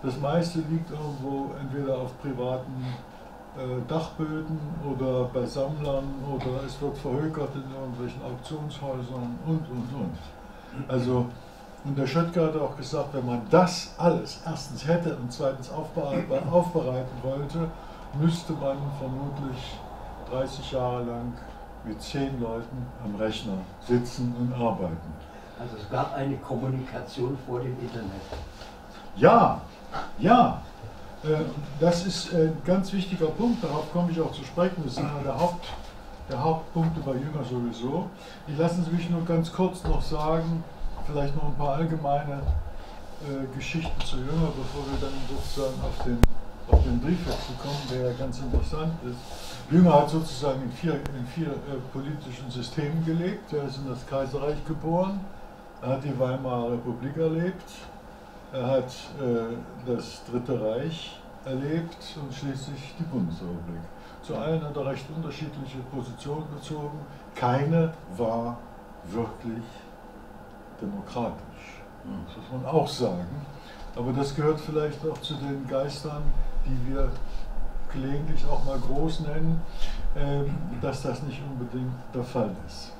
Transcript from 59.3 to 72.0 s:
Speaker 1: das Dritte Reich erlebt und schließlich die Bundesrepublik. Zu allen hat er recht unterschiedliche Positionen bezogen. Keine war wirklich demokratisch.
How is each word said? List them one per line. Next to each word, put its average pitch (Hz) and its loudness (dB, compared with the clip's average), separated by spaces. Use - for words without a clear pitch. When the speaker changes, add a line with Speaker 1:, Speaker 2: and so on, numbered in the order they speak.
Speaker 1:
das - -2
Dritte 120 0
Reich 123 -2
erlebt 147 -2
und 131 -8
schließlich 139 -6
die 165 0
Bundesrepublik. 87 -4
Zu - -6
allen 160 0
hat 147 -6
er 139 -2
recht 135 -4
unterschiedliche 139 -6
Positionen 143 -6
bezogen. 147 -8
Keine 147 4
war 117 0
wirklich 113 -4
demokratisch. - -6